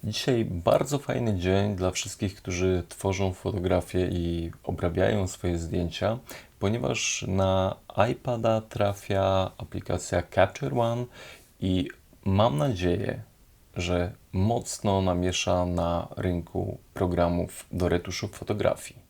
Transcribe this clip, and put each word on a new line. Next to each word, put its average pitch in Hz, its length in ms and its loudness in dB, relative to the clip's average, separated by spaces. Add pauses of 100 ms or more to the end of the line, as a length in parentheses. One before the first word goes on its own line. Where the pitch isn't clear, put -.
Dzisiaj 113 420 0
bardzo 131 540 2
fajny 120 400 0
dzień 98 360 2
dla 92 160 2
wszystkich, - 440 -4
którzy 92 540 0
tworzą 95 440 -2
fotografie 90 760 0
i 85 440 -2 (120)
obrabiają 92 640 0
swoje 90 300 -2
zdjęcia, 87 600 -2 (420)
ponieważ 113 680 -2
na 95 480 2 (360)
iPada 113 500 0
trafia 98 960 0
aplikacja - 680 -4 (120)
Capture 131 440 2
One 117 260 0 (540)
i 92 280 0 (380)
mam 107 320 4
nadzieję, 101 640 0 (540)
że 87 360 0 (220)
mocno 101 680 0
namiesza 90 640 2
na 85 500 0
rynku 92 600 -4 (160)
programów 87 800 0
do 87 180 2
retuszu 92 380 -2
fotografii. - 720 -4 (100)